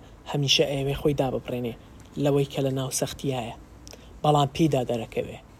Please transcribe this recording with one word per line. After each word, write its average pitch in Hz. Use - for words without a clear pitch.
هەمیشە 147
ئەوێ 139
خۆی 147
داببڕێنێ 123
لەوەی 143
کە 147
لە 131
ناو 131
سەختیایە، 127
بەڵام 147
پێیدا 143
دەرەکەوێ، -